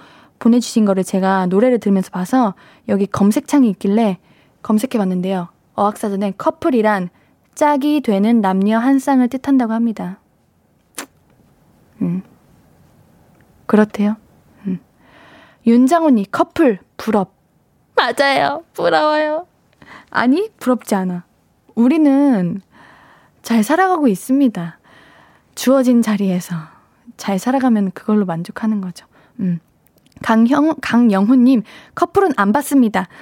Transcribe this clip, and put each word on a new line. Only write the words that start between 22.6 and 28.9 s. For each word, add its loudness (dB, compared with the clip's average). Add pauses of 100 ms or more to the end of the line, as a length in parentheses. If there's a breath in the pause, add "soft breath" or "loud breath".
잘 0
살아가고 0
있습니다. -2 (760 soft breath)
주어진 2
자리에서 -2 (600 soft breath)
잘 -4
살아가면 0
그걸로 -2
만족하는 -6
거죠. -12 (340 soft breath)